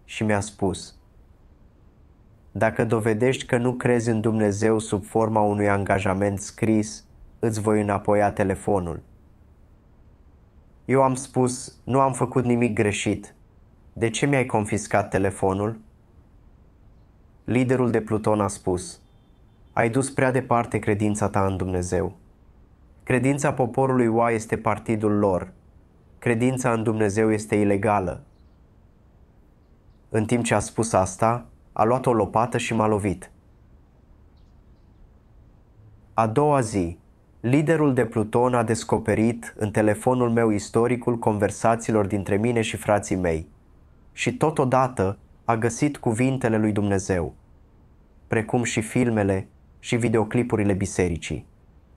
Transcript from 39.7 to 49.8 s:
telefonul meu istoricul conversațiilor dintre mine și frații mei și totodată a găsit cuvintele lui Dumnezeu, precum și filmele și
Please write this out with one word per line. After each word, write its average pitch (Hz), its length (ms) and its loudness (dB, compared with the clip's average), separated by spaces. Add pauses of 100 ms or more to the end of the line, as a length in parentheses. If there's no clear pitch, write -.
telefonul 117 580 2
meu 117 200 2
istoricul 117 680 0
conversațiilor 110 880 0
dintre 98 320 -2
mine 117 240 0
și 110 160 -4
frații 104 380 0
mei 82 320 -2 (640)
și 123 260 -4
totodată 127 800 0 (260)
a 117 120 0
găsit 117 420 -2
cuvintele 123 600 0
lui 107 140 2
Dumnezeu, 98 640 0 (920)
precum 113 360 0
și 117 180 -2
filmele 107 640 0 (320)
și - 160 -4